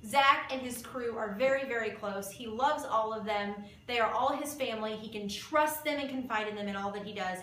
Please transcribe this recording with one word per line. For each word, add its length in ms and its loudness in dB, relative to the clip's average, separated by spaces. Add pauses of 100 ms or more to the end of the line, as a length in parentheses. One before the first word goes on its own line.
Zach 480 6
and 80 -2
his 220 -6
crew 340 -4
are 220 -4
very, 280 4
very 260 0
close. 400 -6
He 160 -10
loves 360 2
all 300 2
of 100 -4
them. 300 0 (320)
They 140 0
are 120 4
all 240 2
his 200 -4
family. 400 -2
He 140 -10
can 200 -6
trust 540 2
them 160 0
and 100 -4
confide 380 -2
in 80 -4
them 120 -4
in 80 -4
all 180 -2
that 120 -6
he 80 -8
does. 300 -4